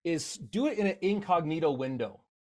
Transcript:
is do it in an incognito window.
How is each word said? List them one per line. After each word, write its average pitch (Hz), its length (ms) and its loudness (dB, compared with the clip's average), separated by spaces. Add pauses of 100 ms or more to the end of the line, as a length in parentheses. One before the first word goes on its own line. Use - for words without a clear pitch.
is 165 340 -4
do 220 280 -4
it 262 140 0
in 202 80 4
an 190 140 -2
incognito 165 720 2
window. 131 500 -4 (220)